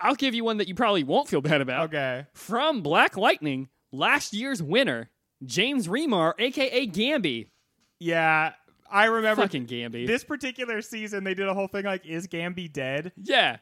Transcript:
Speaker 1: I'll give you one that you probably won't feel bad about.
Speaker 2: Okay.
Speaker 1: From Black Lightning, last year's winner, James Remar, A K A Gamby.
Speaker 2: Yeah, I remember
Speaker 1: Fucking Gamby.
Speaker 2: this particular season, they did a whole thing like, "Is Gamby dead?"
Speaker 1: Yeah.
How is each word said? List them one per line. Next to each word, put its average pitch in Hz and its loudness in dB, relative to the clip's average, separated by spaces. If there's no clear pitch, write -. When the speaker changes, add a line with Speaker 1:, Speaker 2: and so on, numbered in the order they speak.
Speaker 1:
I'll 240 2
give 269 0
you 233 -2
one 226 0
that 202 0
you 185 -6
probably 202 2
won't 190 2
feel 151 0
bad 147 4
about. 131 -2
Speaker 2:
Okay. 139 -4
Speaker 1:
From 247 0
Black 180 4
Lightning, 151 0
last 196 0
year's 240 -4
winner, 147 0
James 196 0
Remar, 190 2
A 247 2
K 269 0
A 262 0
Gamby. 180 0
Speaker 2:
Yeah, 160 2
I 202 6
remember 220 2
Speaker 1:
Fucking 135 -2
Gamby. 120 -6
Speaker 2:
this 233 0
particular 247 -6
season, 208 -8
they 190 -2
did 196 -2
a 190 0
whole 196 -2
thing 202 -6
like, 190 -4
"Is 170 -8
Gamby 175 -8
dead?" 143 -4
Speaker 1:
Yeah. 196 2